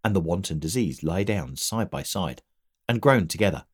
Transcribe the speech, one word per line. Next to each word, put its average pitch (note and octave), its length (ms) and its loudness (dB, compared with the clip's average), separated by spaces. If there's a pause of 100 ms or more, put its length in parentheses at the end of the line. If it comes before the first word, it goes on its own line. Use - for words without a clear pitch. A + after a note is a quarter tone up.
and G#2+ 100 2
the F#2+ 60 4
want F2 300 -2
and D#2 100 -2
disease D#2+ 420 -2
lie F2 220 0
down D#2 320 -2
side A2 340 -4
by C#2 140 -6
side, D#2 380 -4 (460)
and A#2+ 140 0
groan B2 240 6
together." F#2 460 0